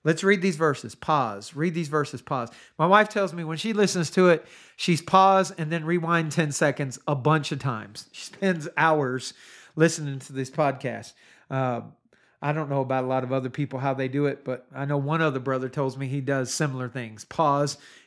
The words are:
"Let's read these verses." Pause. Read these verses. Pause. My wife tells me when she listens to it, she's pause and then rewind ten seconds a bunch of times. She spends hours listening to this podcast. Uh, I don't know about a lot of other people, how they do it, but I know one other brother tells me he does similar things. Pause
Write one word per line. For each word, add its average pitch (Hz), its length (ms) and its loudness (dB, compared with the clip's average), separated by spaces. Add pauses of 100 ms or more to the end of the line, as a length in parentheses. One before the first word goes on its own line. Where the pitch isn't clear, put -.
"Let's 165 200 2
read 196 180 4
these 185 140 2
verses." 147 400 0
Pause. 113 600 -2
Read 160 200 -2
these 165 120 -2
verses. 139 360 -2
Pause. 123 260 -6 (300)
My 160 80 4
wife 208 220 8
tells 196 220 -2
me 170 120 -10
when 160 160 -6
she 220 140 -4
listens 185 380 2
to 185 180 6
it, 160 180 4 (280)
she's 165 260 0
pause 190 500 6
and 160 200 -6
then 160 140 -4
rewind 165 460 0
ten 156 200 0
seconds 139 460 0 (100)
a 151 60 0
bunch 147 380 2
of 139 80 -6
times. 107 520 -8
She - 220 -18
spends 175 420 -2
hours 143 600 2 (400)
listening 151 420 2
to 131 160 -14
this 131 160 -6
podcast. 131 640 -2 (340)
Uh, 127 340 -2 (580)
I 147 140 -2
don't 151 160 -4
know 139 120 0
about 131 220 0
a 127 40 -4
lot 131 160 0
of 127 100 -4
other 131 160 -2
people, 135 300 -6
how 135 160 -2
they 131 120 -4
do 143 200 0
it, 135 180 -6
but 127 280 -8
I 135 120 -6
know 143 120 -2
one 151 260 0
other 135 160 0
brother 131 300 -4
tells 131 280 -4
me 135 100 -6
he 139 140 -4
does 131 320 -2
similar 131 340 -4
things. 113 380 -12
Pause 143 540 0 (280)